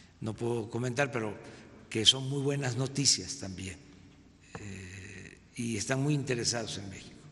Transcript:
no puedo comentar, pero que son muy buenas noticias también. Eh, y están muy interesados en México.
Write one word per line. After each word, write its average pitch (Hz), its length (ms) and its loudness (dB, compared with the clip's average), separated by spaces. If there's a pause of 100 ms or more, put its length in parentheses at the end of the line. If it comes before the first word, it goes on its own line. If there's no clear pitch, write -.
(200)
no 110 140 -4
puedo 117 360 -2
comentar, 123 400 0
pero 110 240 0 (560)
que 110 160 4
son 135 220 6
muy 139 140 0
buenas 139 340 2
noticias 127 600 2
también. 92 380 -6 (840)
Eh, 95 760 -12 (180)
y 117 200 -2
están 131 240 2
muy 147 140 4
interesados 120 640 0
en 98 120 -8
México. - 260 -14 (160)